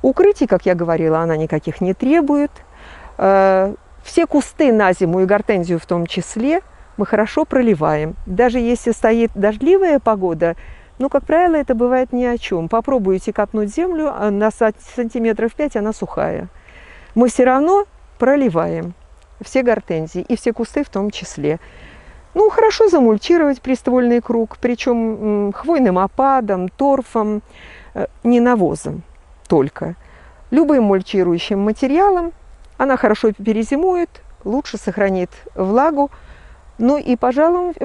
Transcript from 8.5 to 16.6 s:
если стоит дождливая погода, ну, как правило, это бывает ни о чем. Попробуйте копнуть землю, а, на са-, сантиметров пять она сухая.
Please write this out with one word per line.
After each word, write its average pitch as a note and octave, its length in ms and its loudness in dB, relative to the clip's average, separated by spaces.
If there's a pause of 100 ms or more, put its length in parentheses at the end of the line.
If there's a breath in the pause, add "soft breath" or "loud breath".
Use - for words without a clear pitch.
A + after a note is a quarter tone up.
если A#3 320 -2
стоит A3+ 420 2
дождливая C#4 640 2
погода, F3 560 0 (460 soft breath)
ну, C4+ 80 -2
как C#4 160 -2
правило, E4 320 2
это C4+ 180 0
бывает B3 380 0
ни B3 120 -2
о A#3+ 140 -2
чем. E3 300 -6
Попробуйте A3 640 -2
копнуть G#3 420 -4
землю, D#4+ 380 -2
а, G#3 180 -2
на G#3 180 0
са-, G#3+ 260 0 (220)
сантиметров A3+ 580 -2
пять D4 220 -4
она G#3+ 160 -4
сухая. - 560 -6 (680 loud breath)